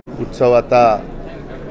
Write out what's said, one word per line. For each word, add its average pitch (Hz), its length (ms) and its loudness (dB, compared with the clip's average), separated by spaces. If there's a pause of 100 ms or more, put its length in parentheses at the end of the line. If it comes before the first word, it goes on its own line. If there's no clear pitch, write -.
(200)
उत्सव 123 320 0
आता 120 520 4 (680)